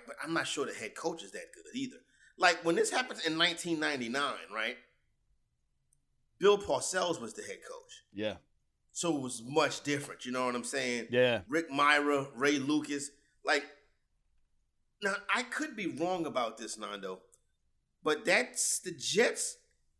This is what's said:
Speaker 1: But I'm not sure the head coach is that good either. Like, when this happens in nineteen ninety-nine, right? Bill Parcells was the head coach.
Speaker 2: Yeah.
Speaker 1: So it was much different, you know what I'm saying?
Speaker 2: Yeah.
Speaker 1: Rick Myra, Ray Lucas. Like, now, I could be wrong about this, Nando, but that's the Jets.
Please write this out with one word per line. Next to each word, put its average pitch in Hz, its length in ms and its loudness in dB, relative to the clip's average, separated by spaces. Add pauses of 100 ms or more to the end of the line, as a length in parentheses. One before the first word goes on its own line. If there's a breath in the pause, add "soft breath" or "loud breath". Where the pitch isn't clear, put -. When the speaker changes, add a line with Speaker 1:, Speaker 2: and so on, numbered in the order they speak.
Speaker 1:
But 139 160 -14
I'm 151 100 -4
not 147 140 0
sure 139 200 -2
the 104 60 -4
head 101 220 -8
coach 165 280 -6
is 95 100 -18
that 87 220 -12
good 85 100 -18 (100)
either. 139 220 -4 (420 soft breath)
Like, 170 260 4
when 170 120 4
this 226 140 4
happens 226 360 -2
in 160 120 0
nineteen 170 420 2
ninety-nine, 127 760 -2
right? 113 220 -2 (1600)
Bill 202 200 6
Parcells 175 600 0
was 110 140 -10
the 104 80 -12
head 95 160 -10 (100)
coach. - 340 -18 (100)
Speaker 2:
Yeah. 101 220 -4 (580)
Speaker 1:
So 170 240 -2
it 139 60 -2
was 120 220 -8
much 143 380 2
different, 143 420 -4
you 123 80 -6
know 127 140 0
what 123 80 0
I'm 120 100 -4
saying? 123 460 -2
Speaker 2:
Yeah. 120 380 6
Speaker 1:
Rick 156 220 0
Myra, 143 640 4
Ray 139 240 4
Lucas. 147 520 -2 (340)
Like, 143 200 2 (1400)
now, 196 120 0 (200)
I 240 100 2
could 285 320 -4
be 208 100 -4
wrong 165 400 0
about 117 300 -2
this, 110 220 -10
Nando, 98 420 -8 (800)
but 151 220 2
that's 208 560 2
the 180 120 -8
Jets. - 640 0 (420)